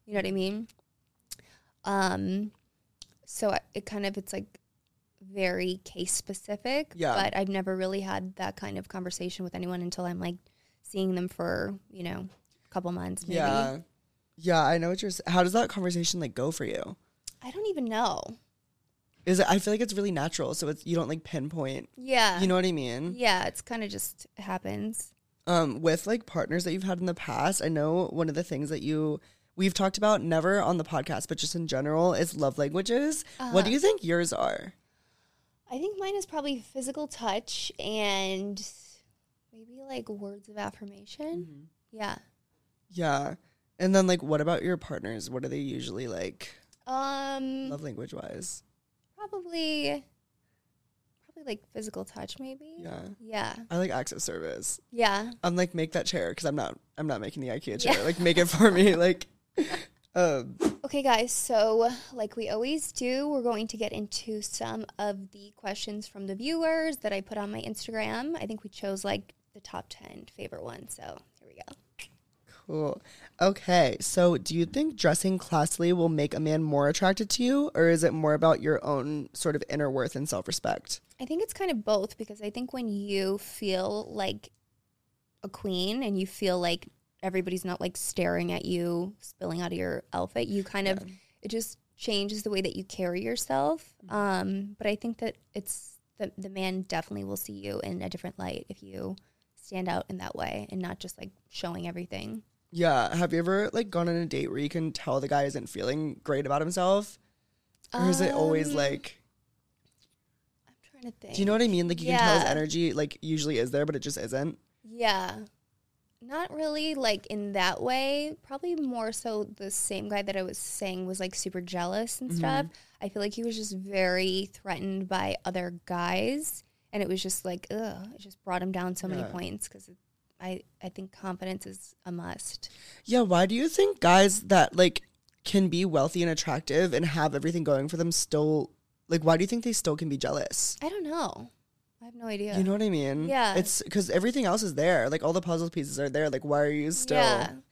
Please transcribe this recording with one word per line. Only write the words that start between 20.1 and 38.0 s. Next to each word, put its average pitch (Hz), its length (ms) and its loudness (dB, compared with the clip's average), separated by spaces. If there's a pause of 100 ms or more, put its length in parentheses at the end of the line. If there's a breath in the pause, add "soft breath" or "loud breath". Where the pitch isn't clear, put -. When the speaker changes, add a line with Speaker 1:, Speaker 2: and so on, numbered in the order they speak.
Speaker 2:
natural, 151 440 -2
so 151 120 -2
it's, 151 180 -6
you 165 100 0
don't, 160 120 0
like, 156 160 -4
pinpoint. 139 720 -4
Speaker 1:
Yeah. 233 460 4
Speaker 2:
You 190 60 6
know 180 80 6
what 180 100 4
I 185 80 2
mean? 139 420 -2
Speaker 1:
Yeah, 214 300 4
it's - 160 -6
kinda 226 260 -6
just - 400 -10 (100)
happens. 202 760 -6 (320)
Speaker 2:
Um, 160 360 2
with, 160 260 2
like, 226 180 -2
partners 170 380 -2
that 175 100 -2
you've 190 100 -4
had 185 160 -2
in 185 60 -2
the 175 80 0
past, - 480 0
I - 80 0
know 160 380 2
one 160 200 -2
of 147 80 -2
the 170 80 0
things 147 260 -4
that 156 120 -4
you, 151 380 0 (360 soft breath)
we've 185 180 2
talked 190 240 2
about, 208 240 6
never 170 400 4
on 175 160 4
the 160 80 0
podcast, 139 420 -4
but - 100 -4
just 156 180 -4
in 165 120 -4
general, 151 460 4
is 165 220 0
love 139 220 0
languages. 233 680 0 (140)
What 254 140 -6
do 180 80 6
Speaker 1:
Uh-huh. 190 100 4
Speaker 2:
you 269 100 4
think 403 240 4
yours 170 300 2
are? 64 400 -2 (960)
Speaker 1:
I 240 100 -8
think 392 200 -4
mine 392 160 -4
is 381 100 -4
probably 285 340 -4
physical 269 480 -8
touch - 720 -4
and 196 880 -2 (840)